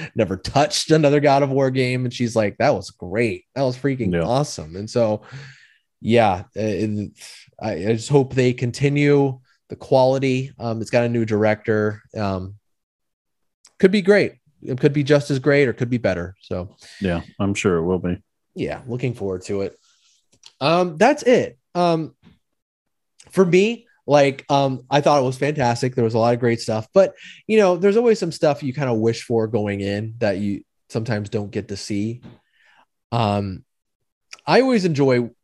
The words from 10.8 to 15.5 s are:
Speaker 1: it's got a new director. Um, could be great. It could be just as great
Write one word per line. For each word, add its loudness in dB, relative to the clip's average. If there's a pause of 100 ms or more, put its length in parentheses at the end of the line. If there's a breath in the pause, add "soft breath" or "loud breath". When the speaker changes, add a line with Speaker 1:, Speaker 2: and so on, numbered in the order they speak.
Speaker 1:
it's -10
got 2
a 0
new 0
director. 0 (120)
Um, -6 (1200)
could 6
be 0
great. 2 (300)
It -6
could 2
be 0
just 2
as 0
great 2